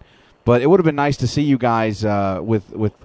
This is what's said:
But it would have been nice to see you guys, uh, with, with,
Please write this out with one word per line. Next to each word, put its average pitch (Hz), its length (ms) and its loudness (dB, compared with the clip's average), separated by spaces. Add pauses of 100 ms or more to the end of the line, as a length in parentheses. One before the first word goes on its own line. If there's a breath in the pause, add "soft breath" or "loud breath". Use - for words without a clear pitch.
(460 soft breath)
But 120 160 4
it 139 80 2
would 175 100 6
have 170 60 2
been 156 100 0
nice 143 220 0
to 123 100 -2
see 156 140 -2
you 143 160 2
guys, 110 460 -2
uh, 101 380 -2
with, 107 300 -2
with, 107 220 -4 (100)